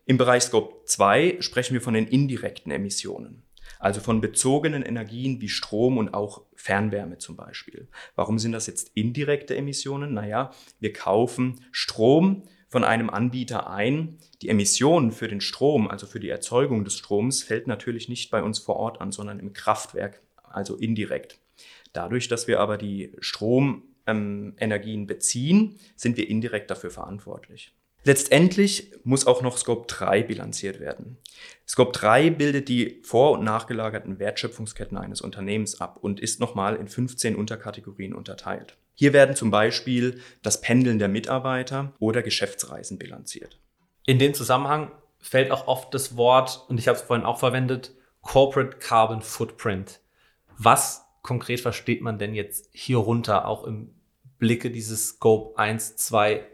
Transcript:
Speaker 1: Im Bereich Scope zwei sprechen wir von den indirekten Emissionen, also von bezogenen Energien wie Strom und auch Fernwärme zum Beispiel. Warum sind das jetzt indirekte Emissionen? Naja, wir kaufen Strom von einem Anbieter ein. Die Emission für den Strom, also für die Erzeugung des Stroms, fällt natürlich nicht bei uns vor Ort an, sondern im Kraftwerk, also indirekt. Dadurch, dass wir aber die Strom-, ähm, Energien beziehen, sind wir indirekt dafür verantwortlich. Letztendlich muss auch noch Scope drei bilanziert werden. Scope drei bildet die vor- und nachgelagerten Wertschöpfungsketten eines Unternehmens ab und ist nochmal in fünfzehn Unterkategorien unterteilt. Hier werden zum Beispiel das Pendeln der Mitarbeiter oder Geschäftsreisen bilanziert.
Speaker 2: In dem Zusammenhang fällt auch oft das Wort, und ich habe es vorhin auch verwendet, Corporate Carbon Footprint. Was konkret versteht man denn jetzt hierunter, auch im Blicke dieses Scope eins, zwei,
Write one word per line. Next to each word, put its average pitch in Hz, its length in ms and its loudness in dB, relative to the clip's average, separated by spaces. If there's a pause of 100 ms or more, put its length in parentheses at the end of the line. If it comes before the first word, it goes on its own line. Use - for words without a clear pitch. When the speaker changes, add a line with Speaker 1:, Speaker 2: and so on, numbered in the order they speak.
Speaker 1:
Im 131 100 6
Bereich 123 260 4
Scope - 420 0
zwei 127 540 4
sprechen 127 360 -4
wir 117 60 -2
von 120 120 -2
den 110 140 2
indirekten 127 640 -2
Emissionen, - 720 -8 (340)
also 101 220 0
von 113 220 0
bezogenen 143 600 0
Energien 120 580 -6
wie 104 100 -6
Strom 120 500 0
und 107 160 -2
auch 101 300 -6 (100)
Fernwärme 101 640 -2
zum - 160 -16
Beispiel. - 540 -20 (260)
Warum 107 240 0
sind 113 140 -2
das 113 120 -6
jetzt - 300 -10
indirekte 139 600 -2
Emissionen? 139 600 -6
Naja, 107 340 -4 (300)
wir 107 140 -4
kaufen 123 800 0
Strom 165 720 4 (300)
von 117 120 2
einem 113 260 2
Anbieter 120 580 -2
ein. 135 520 -2 (240)
Die - 60 -4
Emission 123 600 4
für 113 160 -6
den 101 140 -8
Strom, 131 460 2
also 101 180 -10
für - 140 -12
die 98 100 -8
Erzeugung 120 540 0
des 98 100 -6
Stroms, 113 480 -2
fällt 113 240 -4
natürlich 117 440 -6
nicht 120 200 -10
bei 107 140 0
uns 110 160 -4
vor - 160 -4
Ort 113 260 -6
an, 98 100 -8
sondern 104 280 -12
im 101 140 -14
Kraftwerk, - 680 -4 (220)
also 98 320 -8
indirekt. 107 640 -4 (540)
Dadurch, 98 340 -4
dass 117 200 -4
wir 117 120 2
aber 104 180 0
die 101 440 -8
Strom-, 123 600 0 (240)
ähm, 104 540 -4
Energien 107 480 -4
beziehen, 160 720 2 (160)
sind 120 200 -2
wir 107 140 -2
indirekt 110 400 -4
dafür 90 220 -8
verantwortlich. - 800 -16 (300)
Letztendlich 180 880 4 (120)
muss 135 220 4
auch 123 160 6
noch 127 160 -2
Scope 117 300 -2
drei 98 340 2
bilanziert 104 580 -8
werden. 71 380 -10 (500)
Scope 123 240 4
drei 127 380 6
bildet 143 400 2
die 123 340 0
vor- 135 280 6
und 107 120 0
nachgelagerten 110 760 -4
Wertschöpfungsketten 107 760 -8
eines 95 240 -10
Unternehmens 98 600 -6
ab - 180 -10
und 101 200 -4
ist - 200 -6
nochmal 104 360 -2
in 104 120 -8
fünfzehn 120 480 -4
Unterkategorien 104 800 -10
unterteilt. - 640 -12 (180)
Hier 143 180 4
werden 139 220 8
zum 113 140 -2
Beispiel 120 720 0 (240)
das - 160 -2
Pendeln 120 400 4
der 101 80 2
Mitarbeiter 131 920 -4
oder 110 220 0
Geschäftsreisen - 760 -6
bilanziert. - 600 -16 (480)
Speaker 2:
In 131 140 4
dem 139 140 6
Zusammenhang 139 580 0 (280)
fällt 131 320 0
auch - 160 -4
oft 127 260 -2
das 131 240 -6
Wort, 127 500 4
und 123 120 -2
ich 113 100 -2
habe 117 80 4
es - 60 -12
vorhin 120 220 0
auch 120 140 -2
verwendet, 127 540 -2 (280)
Corporate 135 560 4
Carbon 113 440 2
Footprint. - 800 -6 (560)
Was - 480 4 (160)
konkret 120 400 -4
versteht 120 400 -2
man 110 180 -6
denn 104 140 -6
jetzt - 400 -8
hierunter, 113 720 0
auch 107 160 -4
im 110 300 -12 (440)
Blicke 117 320 2
dieses 110 400 -6
Scope - 480 2
eins, 110 380 -2
zwei, 107 580 2